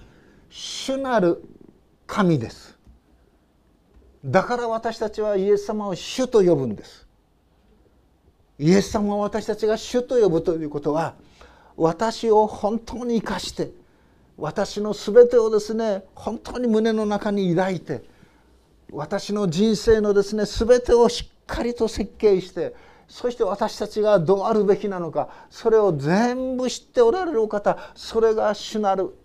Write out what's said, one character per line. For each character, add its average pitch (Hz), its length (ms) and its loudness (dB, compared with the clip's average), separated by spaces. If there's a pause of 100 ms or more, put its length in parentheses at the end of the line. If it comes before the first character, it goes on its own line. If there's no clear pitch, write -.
(500)
主 - 480 -8
な 254 220 0
る 175 240 2 (640)
神 170 320 2
で 110 100 -6
す。 - 280 -20 (1500)
だ 143 200 2
か 240 140 -2
ら 240 100 -4
私 226 300 -4
た 214 120 -4
ち 214 120 -8
は 214 140 0
イ 196 140 0
エ 202 80 6
ス 202 80 -6
様 214 220 -4
を 180 80 -4
「主」 254 320 -6
と 220 160 4
呼 175 120 6
ぶ 135 120 -4
ん 104 80 -6
で - 100 -18
す。 - 220 -20 (1500)
イ 151 120 2
エ 196 100 6
ス - 100 -6
様 208 240 -2
を 208 40 -4
私 208 260 -4
た 208 100 -4
ち 214 120 -2
が 220 100 0
主 247 260 -4
と 247 120 -6
呼 214 140 4
ぶ 160 120 2
と 165 140 -2
い 160 80 -6
う 151 60 -8
こ 147 100 -8
と 147 140 -2
は、 156 220 -4 (600)
私 220 560 -2
を 214 160 6
本 214 320 -4
当 240 260 -12
に 233 120 -2
生 - 100 -2
か 190 120 -6
し - 120 -12
て、 - 200 -6 (640)
私 190 440 -6
の 208 120 -4
す - 180 -6
べ 196 160 8
て 247 100 2
を 220 120 2
で 214 100 2
す 208 140 -6
ね、 220 300 -2 (120)
本 220 240 -8
当 - 200 -12
に 247 80 -2
胸 220 260 2
の 214 120 -2
中 208 260 -2
に 196 240 0
抱 185 180 0
い 165 60 -6
て、 135 240 -8 (920)
私 190 400 -6
の 208 160 0
人 202 260 2
生 220 260 4
の 208 120 2
で 196 80 4
す 202 140 -4
ね、 208 100 0
す 226 200 -2
べ 247 140 6
て 247 140 0
を 233 160 6
し - 180 -6
っ - 200 -20
か - 160 -6
り 240 100 -2
と 233 140 -2
設 208 300 -6
計 202 240 4
し - 100 -16
て、 151 240 -6 (320)
そ - 240 -6
し 247 40 -12
て 233 80 -2
私 202 340 -4
た 214 100 -6
ち 214 140 -6
が 208 180 4
ど 180 180 4
う - 40 -4
あ 220 120 0
る 208 120 2
べ 196 120 4
き 208 100 -6
な 190 120 -6
の 165 120 -6
か、 139 180 -4 (200)
そ - 200 -4
れ 220 80 6
を 196 200 4
全 247 600 0
部 247 120 -2
知 - 140 -10
っ - 80 -20
て 247 100 2
お 226 80 6
ら 370 160 0
れ 330 80 -4
る 220 80 0
お 220 60 0
方、 208 480 -4
そ - 260 -4
れ 220 140 4
が 214 180 0
主 - 240 -8
な 196 180 0
る 185 300 -4